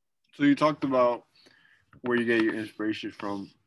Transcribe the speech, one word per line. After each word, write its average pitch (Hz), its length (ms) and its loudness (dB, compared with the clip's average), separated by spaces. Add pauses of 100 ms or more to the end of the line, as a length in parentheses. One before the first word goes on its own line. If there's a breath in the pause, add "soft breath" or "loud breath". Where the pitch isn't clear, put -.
(340)
So - 100 -2
you 143 120 6
talked 151 280 0
about 123 440 0 (720 soft breath)
where 123 160 0
you 117 80 -2
get 113 160 2
your 110 140 0
inspiration 107 560 -8
from, 101 400 -10 (160)